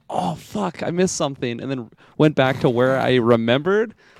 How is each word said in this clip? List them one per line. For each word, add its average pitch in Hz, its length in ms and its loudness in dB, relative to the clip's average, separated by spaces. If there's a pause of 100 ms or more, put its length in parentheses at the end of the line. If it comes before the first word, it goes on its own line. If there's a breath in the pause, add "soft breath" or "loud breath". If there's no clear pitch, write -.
(100)
"Oh, 175 240 -4
fuck, - 480 -8
I - 80 -6
missed 180 240 0
something," 135 460 -6
and 135 100 -8
then 123 200 -8 (260 soft breath)
went 151 180 4
back 131 260 0
to 143 80 2
where 127 300 2
I 123 180 0
remembered. 127 800 2 (260 soft breath)